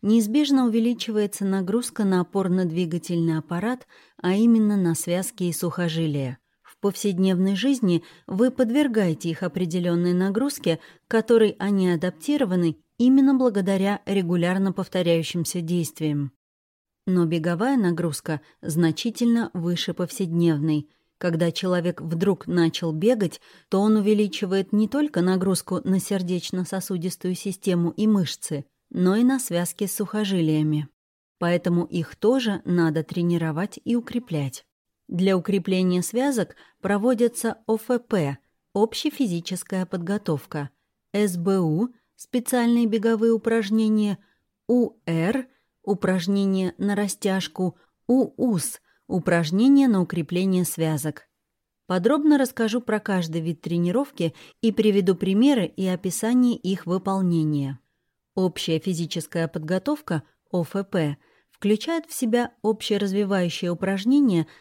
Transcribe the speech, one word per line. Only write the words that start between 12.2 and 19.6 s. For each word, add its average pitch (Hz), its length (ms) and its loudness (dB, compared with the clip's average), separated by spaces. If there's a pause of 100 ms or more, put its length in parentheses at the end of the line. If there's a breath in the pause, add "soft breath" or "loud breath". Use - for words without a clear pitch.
именно 269 340 6
благодаря 196 720 0
регулярно 180 680 0
повторяющимся 170 880 -2
действиям. 156 680 -2 (720)
Но 180 180 2
беговая 175 540 0
нагрузка 165 640 -2 (180 soft breath)
значительно 220 960 0
выше 170 400 -4